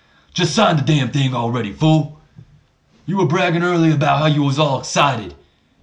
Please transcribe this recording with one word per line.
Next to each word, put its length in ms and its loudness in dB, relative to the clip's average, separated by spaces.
Just 220 -2
sign 220 2
the 60 0
damn 280 0
thing 240 -2
already, 380 -4
fool. 480 0
You 120 -4
were 80 2
bragging 360 0
earlier 320 2
about 240 0
how 80 0
you 160 2
was 160 0
all 200 0
excited. 560 -2